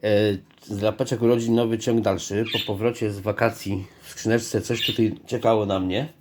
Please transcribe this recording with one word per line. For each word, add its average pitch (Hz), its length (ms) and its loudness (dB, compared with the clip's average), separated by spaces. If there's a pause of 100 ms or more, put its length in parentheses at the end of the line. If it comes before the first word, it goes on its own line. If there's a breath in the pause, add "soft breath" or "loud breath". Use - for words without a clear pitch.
E, 104 340 4 (260)
z 101 180 -6
lapaczek 113 400 0
urodzin 117 340 4
nowy 113 240 2
ciąg 113 220 2
dalszy. 101 520 0
Po 113 140 -2
powrocie 107 440 -2
z 101 80 -8
wakacji 101 680 -2 (140)
w - 80 -20
skrzyneczce 113 520 0
coś - 240 -4
tutaj 110 300 0 (100)
czekało 113 400 2
na 98 140 0
mnie. 95 420 -2